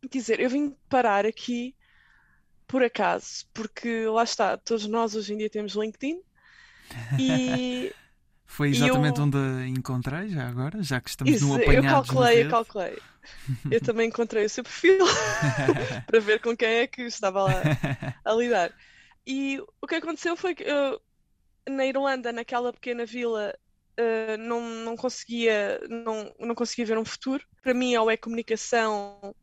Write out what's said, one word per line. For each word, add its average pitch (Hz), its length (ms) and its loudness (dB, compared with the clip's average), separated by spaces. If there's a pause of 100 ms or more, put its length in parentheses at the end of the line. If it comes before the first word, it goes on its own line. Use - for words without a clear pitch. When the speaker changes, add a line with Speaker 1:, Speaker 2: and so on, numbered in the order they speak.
(100)
Speaker 1:
dizer? 226 300 0
Eu 247 100 2
vim 285 240 -2 (140)
parar 214 360 4
aqui 240 500 -4 (920)
por 262 160 2
acaso, 196 720 0
porque 226 520 -4
lá 220 180 2
está, 226 340 0
todos 220 280 -2
nós 220 280 -2
hoje 208 180 -6
em 214 60 -6
dia 214 100 -2
temos 208 260 -6
LinkedIn 220 460 -4 (960)
e 254 800 0
Speaker 2:
<laughs> - 60 -20 (420)
Foi 147 220 -2
Speaker 1:
e 139 40 4
Speaker 2:
exatamente 135 460 4
Speaker 1:
eu 147 60 2
Speaker 2:
onde 139 120 2
a 131 300 -2
encontrei, 131 640 -4
já 151 200 -4
agora, 135 340 -4
já 139 180 -2
que - 100 -14
estamos 135 220 2
no - 60 6
Speaker 1:
Isso, 143 200 4
eu - 40 4
Speaker 2:
Apanhados - 220 8
na - 80 4
Speaker 1:
calculei, 262 420 6
eu 233 40 8
Speaker 2:
Rede. 233 120 4
Speaker 1:
calculei. 226 480 -2 (720)
Eu 226 100 4
também 226 280 0
encontrei 220 360 0
o 214 60 0
seu - 120 -8
perfil 370 360 4 (400)
<laughs> 135 300 0
Speaker 2:
<laughs> 113 380 -2
Speaker 1:
para 226 140 4
ver 214 200 2
com 233 160 -2
quem 226 120 0
é 233 180 2
que 247 160 -12
estava 196 400 -2
lá 190 200 2 (280)
Speaker 2:
<laughs> - 340 -8
Speaker 1:
a 214 80 0
lidar. 226 400 2 (540)
E 269 340 -4 (200)
o 285 60 -10
que 330 100 -2
aconteceu 330 400 -4
foi 359 180 -2
que - 80 -14
eu, 277 380 0 (680)
na 269 180 -2
Irlanda, 269 440 0
naquela 240 420 -4
pequena 240 340 -6
vila, 226 480 -4 (420)
eh, 220 400 0
não, 233 240 -4 (240)
não 226 120 -6
conseguia, 226 920 -2
não, 226 500 -6
não 233 160 -4
conseguia 240 320 -4
ver 220 120 0
um 220 80 -2
futuro. - 360 -6 (200)
Para 262 120 0
mim, 247 220 0
ou 220 140 4
é 226 80 2
comunicação 214 1200 -2